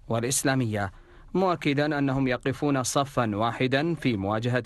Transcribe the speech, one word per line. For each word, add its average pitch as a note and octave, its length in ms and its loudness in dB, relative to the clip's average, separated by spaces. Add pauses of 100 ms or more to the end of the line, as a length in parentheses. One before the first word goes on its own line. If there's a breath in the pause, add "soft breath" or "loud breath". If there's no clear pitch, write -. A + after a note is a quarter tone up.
والإسلامية، A#2 840 0 (420 loud breath)
مؤكدا D3+ 640 0
أنهم C3+ 300 2
يقفون C3 540 0
صفا B2 540 0
واحدا C3 580 0
في C3 220 0
مواجهة A2 500 0